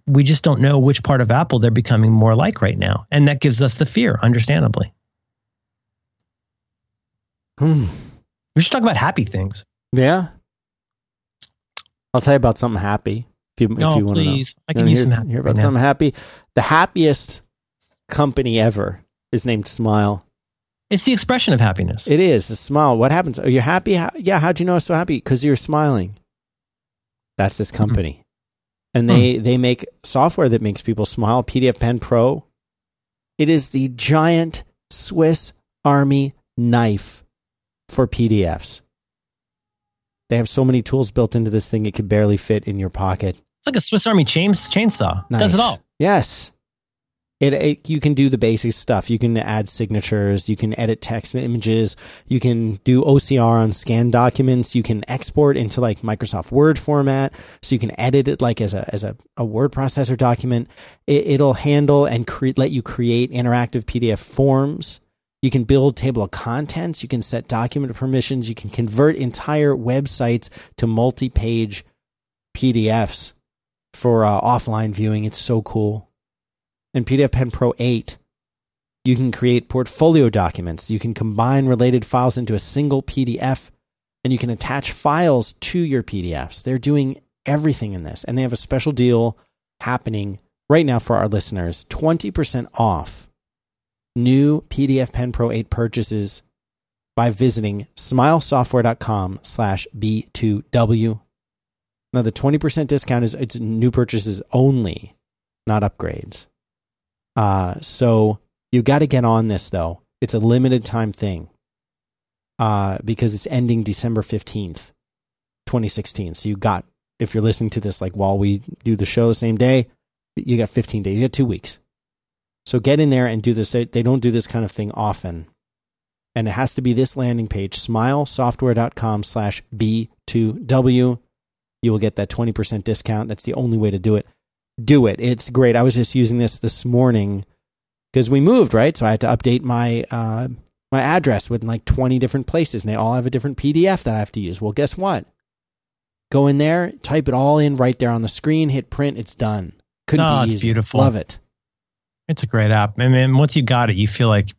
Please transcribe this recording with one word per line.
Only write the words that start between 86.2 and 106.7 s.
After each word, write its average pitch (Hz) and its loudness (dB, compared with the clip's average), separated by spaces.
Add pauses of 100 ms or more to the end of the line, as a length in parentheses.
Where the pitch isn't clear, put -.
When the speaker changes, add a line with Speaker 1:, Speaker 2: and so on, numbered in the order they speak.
Speaker 2:
D 87 -6
Fs. 73 -10
They're 127 -2
doing 139 -2 (260)
everything 143 -2
in 90 -10
this, 78 -10
and 117 -4
they 131 0
have 123 -4
a - -4
special 139 -4
deal 117 2 (440)
happening 107 -6 (300)
right 156 4
now 123 2
for 117 0
our 110 0
listeners. 95 -4
Twenty 165 -2
percent 135 -4
off 98 -2 (880)
new 135 2
P 139 -2
D 135 2
F 120 -4
Pen 123 -4
Pro 117 -2
eight 113 -6
purchases 110 -4 (720)
by 120 2
visiting 107 -2 (100)
smile 143 2
software 127 0
dot 113 0
com 95 -4
slash 98 -4 (140)
B 107 -2
two 107 -2
W. 113 0 (920)
Now, 127 0
the 113 0
twenty 143 0
percent 147 -2
discount 123 0
is, 110 -2
it's 120 -8
new 113 0
purchases 110 -2 (120)
only, 127 0 (500)
not 107 0
upgrades. - -8 (920)